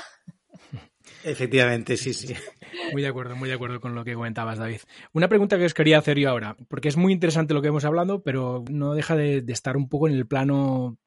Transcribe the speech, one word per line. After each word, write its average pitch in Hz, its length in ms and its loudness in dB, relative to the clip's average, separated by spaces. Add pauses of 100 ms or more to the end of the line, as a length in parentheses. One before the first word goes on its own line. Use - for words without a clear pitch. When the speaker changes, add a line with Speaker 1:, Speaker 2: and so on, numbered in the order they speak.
(1200)
Speaker 1:
Efectivamente, 123 720 0
sí, 131 160 -4
sí. 127 220 -8 (580)
Speaker 2:
Muy 139 100 -4
de 139 60 -2
acuerdo, 123 280 -8
muy 131 120 -6
de 131 60 -4
acuerdo 123 260 -6
con 120 140 -8
lo 117 100 -8
que 120 100 -6
comentabas, 113 440 -6
David. 113 220 -6 (320)
Una 170 160 4
pregunta 202 280 4
que 175 80 4
os 165 100 2
quería 156 240 6
hacer 147 200 2
yo 139 120 2
ahora, 107 260 -4 (120)
porque 143 200 -4
es 143 80 0
muy 185 160 4
interesante 160 420 2
lo 139 80 2
que 147 60 0
hemos 147 160 0
hablado, 180 380 0
pero 127 480 -2
no 147 240 -2
deja 156 220 0
de, 147 240 2
de 120 120 -6
estar 127 240 -4
un 139 120 0
poco 151 200 2
en 147 60 2
el 127 120 0
plano 135 800 0